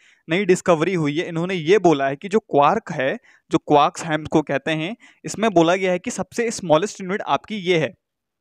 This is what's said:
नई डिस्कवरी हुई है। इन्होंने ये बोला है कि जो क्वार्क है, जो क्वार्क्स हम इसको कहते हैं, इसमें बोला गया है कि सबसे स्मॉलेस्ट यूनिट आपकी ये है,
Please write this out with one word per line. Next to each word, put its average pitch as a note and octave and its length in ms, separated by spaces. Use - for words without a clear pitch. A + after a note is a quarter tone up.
नई F#3+ 160
डिस्कवरी F3 480
हुई D3+ 240
है। F3 100
इन्होंने F3 260
ये F3 240
बोला D3+ 300
है C#3 80
कि G3+ 120
जो G3+ 120
क्वार्क D#3 520
है, C#3+ 280
जो E3 60
क्वार्क्स D3 460
हम D#3 180
इसको D3+ 200
कहते C#3+ 300
हैं, D#3 240
इसमें G#3 260
बोला E3+ 240
गया F#3 160
है F3+ 80
कि A#3+ 120
सबसे A#3 400
स्मॉलेस्ट F3 500
यूनिट F#3+ 200
आपकी D3 340
ये F3+ 220
है, D3 160